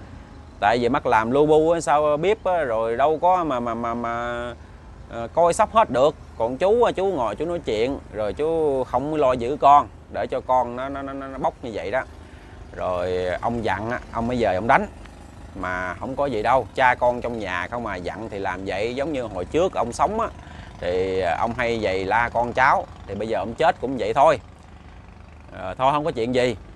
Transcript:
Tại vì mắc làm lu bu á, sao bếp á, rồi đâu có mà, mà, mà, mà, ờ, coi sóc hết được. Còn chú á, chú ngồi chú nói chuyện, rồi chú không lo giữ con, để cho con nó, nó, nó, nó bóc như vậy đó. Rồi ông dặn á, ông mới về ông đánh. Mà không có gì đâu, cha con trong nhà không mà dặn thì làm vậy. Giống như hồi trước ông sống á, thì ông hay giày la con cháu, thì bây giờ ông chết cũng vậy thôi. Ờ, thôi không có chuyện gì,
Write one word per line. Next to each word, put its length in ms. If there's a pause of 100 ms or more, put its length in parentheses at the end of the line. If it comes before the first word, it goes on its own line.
(600)
Tại 200
vì 80
mắc 180
làm 240
lu 160
bu 240
á, 100
sao 360
bếp 280
á, 200
rồi 320
đâu 260
có 220
mà, 160
mà, 140
mà, 200
mà, 600 (560)
ờ, 240
coi 180
sóc 200
hết 180
được. 240 (240)
Còn 180
chú 260
á, 100
chú 140
ngồi 300
chú 100
nói 180
chuyện, 340 (140)
rồi 200
chú 520
không 300
lo 180
giữ 280
con, 280 (240)
để 140
cho 140
con 360
nó, 120
nó, 140
nó, 100
nó 260
bóc 240
như 120
vậy 160
đó. 120 (760)
Rồi 500 (140)
ông 240
dặn 260
á, 100 (120)
ông 140
mới 140
về 140
ông 120
đánh. 200 (760)
Mà 340
không 220
có 100
gì 160
đâu, 320
cha 200
con 260
trong 180
nhà 320
không 120
mà 140
dặn 340
thì 80
làm 260
vậy. 300
Giống 180
như 100
hồi 220
trước 300
ông 180
sống 280
á, 80 (520)
thì 400
ông 360
hay 260
giày 220
la 240
con 240
cháu, 340 (200)
thì 80
bây 140
giờ 100
ông 160
chết 260
cũng 180
vậy 160
thôi. 260 (1120)
Ờ, 260
thôi 140
không 120
có 60
chuyện 240
gì, 220 (200)